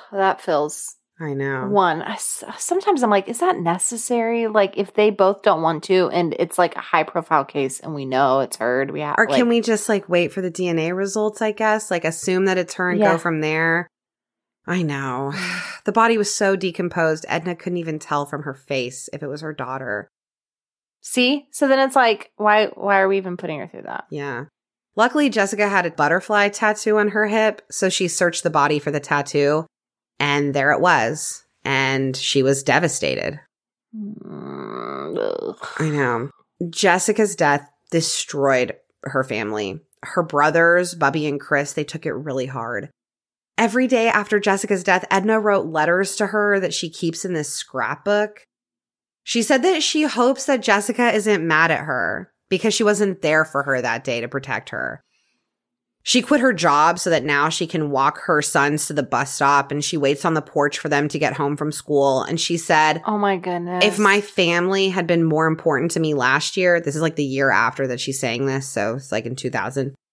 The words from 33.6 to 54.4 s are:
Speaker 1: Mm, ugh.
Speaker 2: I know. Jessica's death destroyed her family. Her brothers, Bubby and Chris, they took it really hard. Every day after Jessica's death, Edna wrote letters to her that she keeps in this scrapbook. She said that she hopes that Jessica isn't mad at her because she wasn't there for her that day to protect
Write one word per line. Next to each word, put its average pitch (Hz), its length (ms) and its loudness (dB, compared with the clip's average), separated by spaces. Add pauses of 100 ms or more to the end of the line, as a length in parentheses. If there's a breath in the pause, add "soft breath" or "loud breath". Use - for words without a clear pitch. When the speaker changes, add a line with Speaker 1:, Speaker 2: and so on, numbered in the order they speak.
Speaker 1:
Mm, 69 1200 -10
ugh. - 500 -4 (100)
Speaker 2:
I 156 100 0
know. 131 420 0 (380)
Jessica's 185 680 2
death 147 320 0 (240)
destroyed 139 800 0 (300)
her 131 180 -2
family. 107 580 -4 (220)
Her - 220 -2
brothers, 165 720 4
Bubby 151 320 0
and 143 120 -4
Chris, 143 340 -2
they 151 100 -4
took 156 220 -10
it 151 60 -4
really 131 340 -6
hard. 120 440 -8 (680)
Every 233 280 2
day 226 220 4
after 208 300 2
Jessica's 196 460 0
death, 185 260 2
Edna 208 300 2
wrote 208 240 2
letters 165 520 0
to 208 100 -2
her 208 340 2
that 170 140 -2
she 165 160 -6
keeps 165 340 -4
in 185 80 -4
this 151 160 -4
scrapbook. 202 960 -4 (800)
She - 200 -2
said 240 200 2
that 330 200 4
she 302 200 0
hopes 254 420 2
that 262 180 0
Jessica 220 520 2
isn't 202 320 2
mad 160 240 4
at 151 160 0
her 127 440 -4 (200)
because 208 240 0
she 226 100 0
wasn't 208 380 2
there 156 240 2
for 139 160 -4
her 135 180 0
that 120 240 -4
day 120 160 -4
to 117 80 -6
protect 135 400 -8